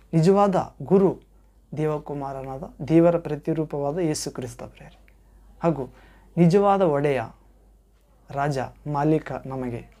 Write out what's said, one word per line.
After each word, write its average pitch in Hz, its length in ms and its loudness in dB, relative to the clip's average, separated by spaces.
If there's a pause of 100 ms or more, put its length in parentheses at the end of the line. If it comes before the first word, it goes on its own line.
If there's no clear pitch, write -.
(140)
ನಿಜವಾದ 185 720 2
ಗುರು 185 360 2 (580)
ದೇವಕುಮಾರನಾದ, 143 1080 -8
ದೇವರ 170 300 6
ಪ್ರತಿರೂಪವಾದ 156 800 -6
ಯೇಸು 156 340 -4
ಕ್ರಿಸ್ತ 120 320 -12
ಪ್ರಿಯರೇ. - 340 -20 (680)
ಹಾಗೂ 143 300 -2 (440)
ನಿಜವಾದ 196 440 4
ಒಡೆಯ, 143 400 2 (1080)
ರಾಜ, 139 280 -2 (340)
ಮಾಲೀಕ 147 380 0 (140)
ನಮಗೆ, 127 320 -8 (240)